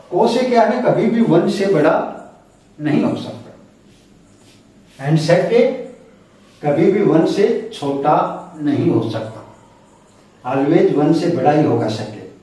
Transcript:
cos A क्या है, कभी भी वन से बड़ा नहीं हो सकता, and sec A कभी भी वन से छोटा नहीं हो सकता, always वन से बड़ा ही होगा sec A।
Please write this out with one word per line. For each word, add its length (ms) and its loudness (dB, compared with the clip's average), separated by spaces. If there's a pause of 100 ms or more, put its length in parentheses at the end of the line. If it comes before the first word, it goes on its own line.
(140)
cos 240 2
A 120 0
क्या 140 4
है, 200 0
कभी 280 2
भी 120 0
वन 260 2
से 240 -2
बड़ा 220 2 (840)
नहीं 240 0
हो 120 -2
सकता, 360 -14 (1500)
and 220 0
sec 320 2
A 120 4 (960)
कभी 300 2
भी 120 0
वन 220 2
से 220 0 (260)
छोटा 420 -2 (440)
नहीं 300 -2
हो 200 -2
सकता, 340 -10 (1000)
always 500 2
वन 180 2
से 220 0
बड़ा 160 2
ही 140 2
होगा 220 0
sec 280 -8
A। 80 -16 (200)